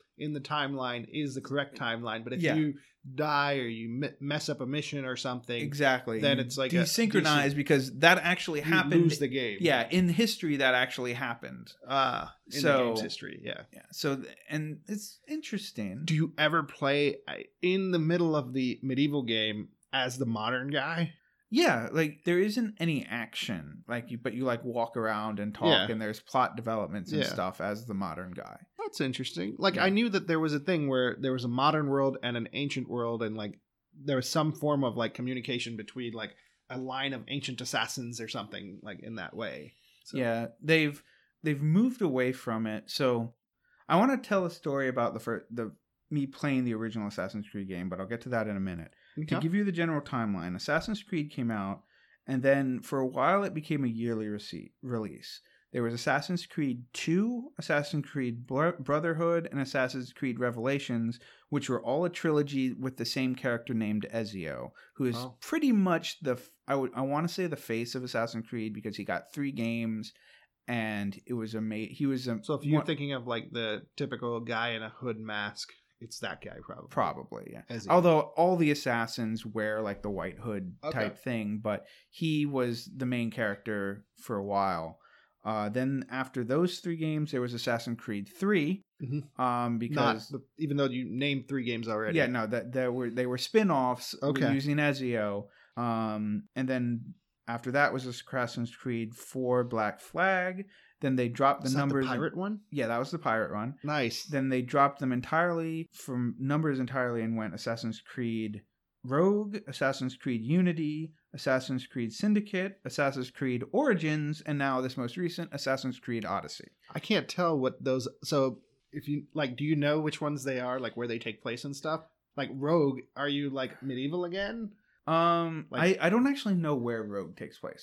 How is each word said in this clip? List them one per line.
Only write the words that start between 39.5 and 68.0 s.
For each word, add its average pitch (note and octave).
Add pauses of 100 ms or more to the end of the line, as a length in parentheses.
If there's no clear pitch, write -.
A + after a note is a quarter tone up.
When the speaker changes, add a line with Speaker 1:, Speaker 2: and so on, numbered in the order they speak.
Speaker 1:
So. -
Speaker 2:
Yeah, A#2 (140)
they've, D3+ (420)
they've D3
moved G#3+
away B2+
from A2+
it. G#2+
So A#2+ (560)
I D3+
wanna B3+
tell G3
a E3+
story C#3
about B2
the A2+
fir-, A2+
the, A2+ (360)
me C#3+
playing C3+
the A#2+
original A2
Assassin's G2+
Creed G2
game, F#2
but F2+
I'll F#2+
get A2+
to -
that A2+
in G#2
a -
minute. F2+ (340)
To D#3+
Speaker 1:
Okay. -
Speaker 2:
give D#3+
you G#3
the G3
general E3
timeline, G2+
Assassin's D#3+
Creed D3+
came A#2+
out, G2 (440)
and B2+
then C3+
for C#3
a C3
while C#3
it -
became D3+
a B2
yearly A2+
rece-, G#2 (100)
release. A2 (320)
There B2+
was A#2
Assassin's D3
Creed B2+ (100)
two, A#3
Assassin's D3
Creed B2
Bro-, D#3
Brotherhood, E3
and C#3
Assassin's B2+
Creed B2
Revelations, A#2+ (320)
which -
were B2
all C3+
a E3+
trilogy C#3+
with B2+
the A#2+
same B2+
character A#2+
named G#2+
Ezio, F#2 (240)
who C3+
is A#2+
Speaker 1:
Oh. B2+
Speaker 2:
pretty D4+
much F#3
the, C#3
f-, - (160)
I C3
would, C3
I B2+
wanna C#3+
say F3+
the D3
face A#2
of C3